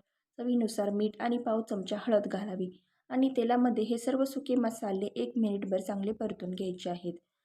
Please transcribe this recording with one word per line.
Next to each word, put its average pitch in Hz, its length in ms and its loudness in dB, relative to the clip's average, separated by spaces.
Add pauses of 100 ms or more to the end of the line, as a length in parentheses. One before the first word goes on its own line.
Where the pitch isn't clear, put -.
(380)
चवीनुसार 233 520 2
मीठ 208 320 0
आणि 240 160 2
पाव 226 240 0
चमचा 208 380 -4
हळद 208 280 4
घालावी 190 420 -4 (400)
आणि 262 280 4
तेलामध्ये 240 460 4
हे 226 140 0
सर्व 262 280 0
सुके 269 320 -2
मसाले 208 580 0
एक 240 220 -2
मिनिटभर 202 420 0
चांगले 202 320 -2
परतून 202 400 -4
घ्यायचे 185 380 -4
आहेत, 175 240 -4 (320)